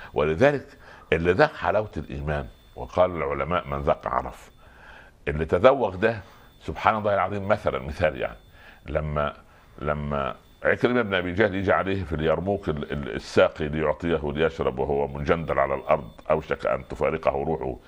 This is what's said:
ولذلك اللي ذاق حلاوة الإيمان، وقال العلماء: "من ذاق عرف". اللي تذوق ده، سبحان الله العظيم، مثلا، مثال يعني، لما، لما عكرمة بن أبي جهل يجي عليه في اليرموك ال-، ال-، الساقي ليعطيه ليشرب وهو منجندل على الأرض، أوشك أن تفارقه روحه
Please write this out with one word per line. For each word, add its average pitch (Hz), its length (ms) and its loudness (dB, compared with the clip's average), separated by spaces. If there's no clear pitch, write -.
ولذلك 95 540 2
اللي 82 180 4
ذاق 131 240 4
حلاوة 98 420 0
الإيمان، 71 500 -6
وقال 90 360 2
العلماء: 71 560 -2
"من 71 140 -4
ذاق 76 260 0
عرف". - 440 -4
اللي 76 180 -2
تذوق 101 500 4
ده، 107 260 0
سبحان 104 340 0
الله 104 160 0
العظيم، 98 340 -2
مثلا، 80 320 0
مثال 73 420 -2
يعني، 55 160 -6
لما، 76 480 -2
لما 71 560 -4
عكرمة 120 380 2
بن 101 120 -2
أبي 87 180 0
جهل 95 240 2
يجي 95 180 2
عليه 92 300 0
في 80 120 -6
اليرموك 85 540 0
ال-، 73 220 -4
ال-، 67 240 -6
الساقي - 520 2
ليعطيه 78 560 0
ليشرب 73 560 0
وهو 71 280 0
منجندل 71 520 0
على 69 160 2
الأرض، 67 360 0
أوشك - 340 -2
أن 67 220 -2
تفارقه 69 440 0
روحه 67 440 -2